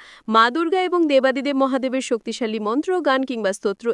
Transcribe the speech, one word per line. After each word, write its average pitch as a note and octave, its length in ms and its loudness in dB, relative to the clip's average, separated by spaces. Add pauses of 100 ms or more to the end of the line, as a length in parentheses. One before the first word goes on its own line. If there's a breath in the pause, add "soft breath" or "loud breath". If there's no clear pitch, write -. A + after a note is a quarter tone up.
(280 loud breath)
মা A3+ 220 4
দুর্গা E4+ 320 0
এবং F4 240 0
দেবাদিদেব C4+ 500 2
মহাদেবের C4 440 0
শক্তিশালী A3+ 580 -4
মন্ত্র, D4 420 -2
গান C4 220 2
কিংবা A3+ 300 -2
স্তোত্র A3 420 -4